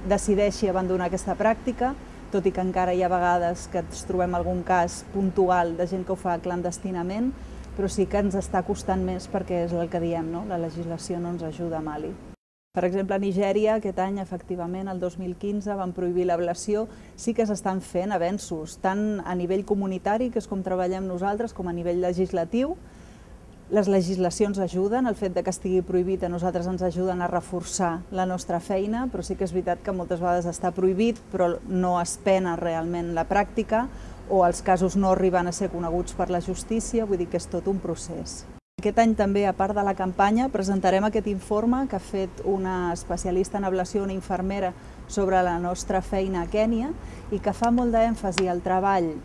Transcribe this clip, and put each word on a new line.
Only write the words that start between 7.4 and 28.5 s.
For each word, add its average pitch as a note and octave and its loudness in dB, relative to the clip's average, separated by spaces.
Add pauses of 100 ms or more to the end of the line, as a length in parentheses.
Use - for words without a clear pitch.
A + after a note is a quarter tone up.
però G3 0
sí F#3+ 2
que G3+ 2
ens G3 0
està F#3 0
costant F#3+ -2
més F#3 -4
perquè F#3 -2
és E3+ -4
el E3+ -2
que F3 -2
diem, E3 -2
no? E3+ -6
La F3+ -4
legislació E3 -6
no F3 -4
ens E3 -6
ajuda D#3+ -4
a - -8
Mali. D#3 -6 (640)
Per F3+ 2
exemple, G3 0
a - 2
Nigèria, G3+ 4
aquest F#3+ -2
any, G3 0
efectivament, F3+ -6
el F#3 -4
dos F3 -4
mil F#3 -6
quinze, G3+ -2
van F3+ -4
prohibir F3+ 2
l'ablació. F3 0 (320)
Sí A#3 -2
que A3 2
s'estan F#3+ 0
fent F#3 -2
avenços, E3+ -2
tant G#3 0
a F3 -2
nivell F#3 0
comunitari, G#3 0
que A#3 -2
és - -8
com G3 -4
treballem F#3 0
nosaltres, G3+ -2
com F3+ -4
a E3+ -2
nivell F3 0
legislatiu. F#3 0 (880)
Les G3 4
legislacions F#3+ 2
ajuden, G3+ 2
el F#3+ 0
fet F#3 -2
de F3 2
que F#3+ 0
estigui F#3 2
prohibit F3+ 0
a F3 0
nosaltres F3 0
ens F3+ -2
ajuden F3+ 0
a F3 0
reforçar F3 0 (180)
la F#3 2
nostra F3+ -2